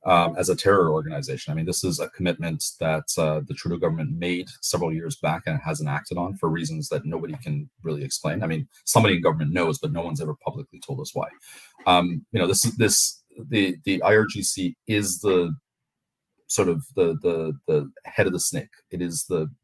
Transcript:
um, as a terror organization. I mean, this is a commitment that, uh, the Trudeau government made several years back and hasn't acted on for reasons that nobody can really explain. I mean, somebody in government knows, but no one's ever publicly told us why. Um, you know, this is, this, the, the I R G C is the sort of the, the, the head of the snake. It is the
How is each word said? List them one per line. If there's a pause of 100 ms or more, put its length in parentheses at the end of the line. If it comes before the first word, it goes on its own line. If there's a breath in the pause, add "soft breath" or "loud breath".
um, (120)
as
a
terror (100)
organization.
I
mean,
this
is
a (100)
commitment (180)
that, (100)
uh,
the
Trudeau
government (160)
made (140)
several
years (120)
back
and
hasn't
acted
on
for (120)
reasons
that
nobody (100)
can (160)
really
explain.
I
mean, (220 soft breath)
somebody
in
government
knows,
but
no
one's
ever (120)
publicly
told
us
why. (640 loud breath)
Um,
you
know,
this
is,
this, (400)
the, (200)
the
I (100)
R
G (100)
C (100)
is
the (1080)
sort
of (160)
the, (180)
the, (320)
the (140)
head
of
the
snake. (220)
It
is
the (200)